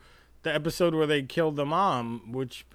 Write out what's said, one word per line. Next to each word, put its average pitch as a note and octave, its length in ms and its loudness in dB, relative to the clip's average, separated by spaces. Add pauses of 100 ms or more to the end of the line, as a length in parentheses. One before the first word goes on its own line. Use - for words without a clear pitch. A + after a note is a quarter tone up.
(440)
the D#3+ 100 0
episode D#3+ 420 2
where D#3 120 4
they D3 160 2
killed D#3 320 0
the C#3+ 100 0
mom, B2+ 680 0
which C3 440 -8